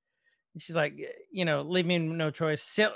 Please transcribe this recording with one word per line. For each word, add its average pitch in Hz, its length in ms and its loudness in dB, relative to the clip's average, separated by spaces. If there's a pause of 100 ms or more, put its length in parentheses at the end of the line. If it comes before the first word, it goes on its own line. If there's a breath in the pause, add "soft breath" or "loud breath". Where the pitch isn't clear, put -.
(540)
And 160 80 -14
she's 165 140 -10
like, 147 180 0 (380)
"You 185 120 -2
know, 147 180 2
leave 180 220 2
me 175 140 4
no 160 320 0
choice. 156 320 0
Soul, - 340 2